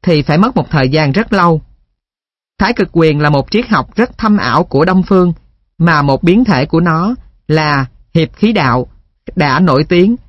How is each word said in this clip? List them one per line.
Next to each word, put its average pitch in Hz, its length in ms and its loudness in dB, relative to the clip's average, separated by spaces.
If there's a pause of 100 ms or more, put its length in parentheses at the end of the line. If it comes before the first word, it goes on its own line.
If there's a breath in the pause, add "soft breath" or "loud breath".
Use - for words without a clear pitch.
thì 156 200 2
phải 151 160 0
mất 226 180 0
một 156 140 -4
thời 131 200 0
gian 147 220 0
rất 160 220 -2
lâu. 175 280 0 (960)
Thái 202 140 0
Cực 196 180 -2
Quyền 160 280 2
là 151 100 0
một - 220 -2
triết 240 180 -2
học 165 260 -2
rất 233 220 -2
thâm 208 200 0
ảo 127 260 -2
của 147 220 0
Đông 185 180 2
Phương, 180 300 0 (440)
mà 160 240 2
một 139 220 -2
biến 202 220 2
thể 147 200 0
của 165 140 -2
nó 175 360 -2 (320)
là 147 380 -2 (280)
Hiệp 160 200 0
Khí 220 200 0
Đạo 127 340 0 (480)
đã 147 240 0
nổi 156 240 2
tiếng 180 320 2 (140)